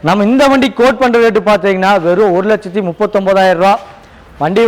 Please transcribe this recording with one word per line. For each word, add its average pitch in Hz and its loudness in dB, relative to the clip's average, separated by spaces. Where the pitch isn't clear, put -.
நம்ம 202 0
இந்த 269 2
வண்டி 269 2
கோட் 262 0
பண்ற 240 0
ரேட்டு 214 0
பாத்தீங்கன்னா 190 0
வெறும் 180 2
ஒரு 190 -2
லட்சத்தி 202 -4
முப்பத்தொன்பதாயிரம் 190 0
ரூபா. 196 2
வண்டி 196 0